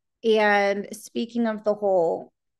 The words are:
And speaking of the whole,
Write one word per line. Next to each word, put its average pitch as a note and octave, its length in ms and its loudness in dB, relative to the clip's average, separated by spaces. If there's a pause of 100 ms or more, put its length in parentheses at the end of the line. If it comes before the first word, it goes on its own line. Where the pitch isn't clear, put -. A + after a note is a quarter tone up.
(240)
And G3+ 680 2
speaking A#3 540 -6
of G#3+ 180 -6
the G#3 100 2
whole, F#3+ 580 0 (280)